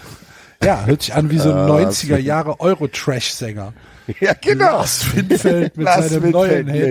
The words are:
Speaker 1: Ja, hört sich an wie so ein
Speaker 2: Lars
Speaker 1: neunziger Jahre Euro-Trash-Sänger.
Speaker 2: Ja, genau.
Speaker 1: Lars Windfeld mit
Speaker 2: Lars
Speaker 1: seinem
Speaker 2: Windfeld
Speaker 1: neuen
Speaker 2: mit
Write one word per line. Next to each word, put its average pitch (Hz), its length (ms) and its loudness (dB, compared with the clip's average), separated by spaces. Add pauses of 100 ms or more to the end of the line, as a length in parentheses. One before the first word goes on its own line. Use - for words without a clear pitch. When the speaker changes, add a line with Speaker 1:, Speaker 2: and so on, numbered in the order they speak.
(640)
Speaker 1:
Ja, 143 220 0
hört 139 180 2
sich - 120 -8
an 151 160 0
wie 160 80 2
so 151 120 2
ein 143 60 0
Speaker 2:
Lars - 120 2
Speaker 1:
neunziger 143 500 2
Jahre 151 420 -2
Euro-Trash-Sänger. 127 1120 -4 (460)
Speaker 2:
Ja, - 160 2
genau. 392 300 0 (140)
Speaker 1:
Lars - 360 -2
Windfeld 185 640 0
mit 156 100 -4
Speaker 2:
Lars 175 240 2
Speaker 1:
seinem 160 140 0
Speaker 2:
Windfeld 170 80 2
Speaker 1:
neuen 175 340 2
Speaker 2:
mit 143 80 -4 (160)